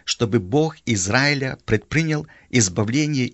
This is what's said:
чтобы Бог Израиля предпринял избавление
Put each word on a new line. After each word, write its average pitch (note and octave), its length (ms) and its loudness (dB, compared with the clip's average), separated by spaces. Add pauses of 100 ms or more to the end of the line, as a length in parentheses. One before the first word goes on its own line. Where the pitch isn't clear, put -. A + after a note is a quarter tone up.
чтобы A#2 360 0
Бог D3 460 0
Израиля C3 800 0
предпринял D3+ 640 -2 (220)
избавление A#2+ 840 0